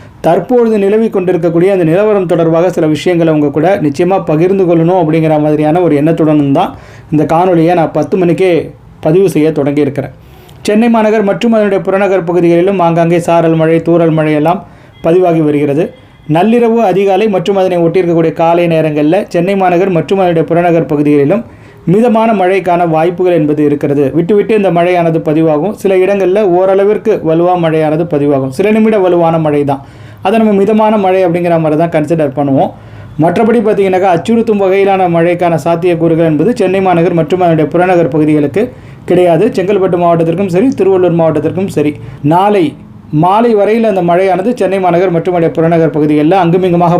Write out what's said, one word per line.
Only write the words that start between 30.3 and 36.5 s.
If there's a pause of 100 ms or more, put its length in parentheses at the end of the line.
நம்ம
மிதமான
மழை
அப்படிங்கிற
மாதிரி
தான்
கன்சிடர்
பண்ணுவோம். (500)
மற்றபடி
பார்த்தீங்கன்னாக்கா,
அச்சுறுத்தும்
வகையிலான (100)
மழைக்கான
சாத்தியக்கூறுகள்
என்பது